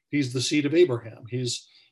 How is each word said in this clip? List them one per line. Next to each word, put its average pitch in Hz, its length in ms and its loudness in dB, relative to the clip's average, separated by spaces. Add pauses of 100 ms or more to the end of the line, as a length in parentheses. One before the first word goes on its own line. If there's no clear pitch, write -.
(100)
He's 139 220 0
the 127 100 -2
seed 147 240 0
of 143 80 -2
Abraham. 120 560 2
He's 123 360 -6 (260)